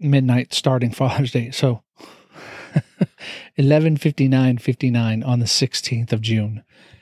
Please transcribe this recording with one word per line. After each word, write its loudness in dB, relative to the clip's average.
midnight 2
starting 0
<laughs> -12
Father's -2
Day. -2
So -2
<laughs> -6
eleven 4
fifty-nine 2
fifty-nine 0
on 0
the 0
sixteenth -2
of -2
June -2